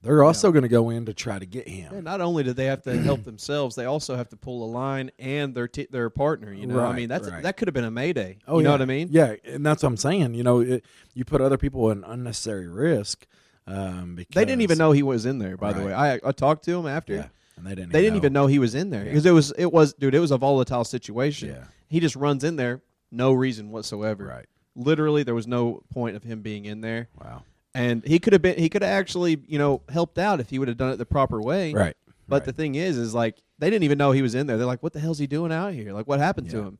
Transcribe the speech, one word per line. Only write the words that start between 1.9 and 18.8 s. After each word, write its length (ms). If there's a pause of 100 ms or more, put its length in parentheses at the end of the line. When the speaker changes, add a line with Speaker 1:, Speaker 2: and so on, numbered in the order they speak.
Speaker 2:
Yeah, 80
not 200
only 240
do 80
they 140
have 160
to 140
Speaker 1:
<clears throat> 60
Speaker 2:
help 220
themselves, 520
they 80
also 320
have 140
to 60
pull 280
a 60
line 400 (100)
and 340
their 140
t-, 220
their 200
partner. 420
You 140
know, 140
I 80
Speaker 1:
Right, 80
Speaker 2:
mean, 120
that's, 220
Speaker 1:
right. 140
Speaker 2:
that 120
could 120
have 60
been 100
a 60
mayday. 480 (100)
Speaker 1:
Oh, 100
Speaker 2:
You 60
know 60
Speaker 1:
yeah. 40
Speaker 2:
what 80
I 40
mean? 240
Speaker 1:
Yeah, 240 (100)
and 200
that's 200
what 40
I'm 80
saying. 380
You 80
know, 180
it, 240 (300)
you 100
put 160
other 180
people 320
in 140
unnecessary 640
risk. 580 (400)
Um, 500
Speaker 2:
They 80 (220)
didn't 160
even 60
Speaker 1:
because 100
Speaker 2:
know 140
he 100
was 240
in 120
there, 200
by 140
the 80
Speaker 1:
Right. 80
Speaker 2:
way. 60
I, 200 (140)
I 40
talked 340
to 120
him 80
after. 280
Speaker 1:
Yeah, 140 (280)
and 100
they 80
didn't 180
Speaker 2:
They 80
Speaker 1:
even 20
Speaker 2:
didn't 100
Speaker 1:
know. 60
Speaker 2:
even 160
know 120
he 140
was 160
in 140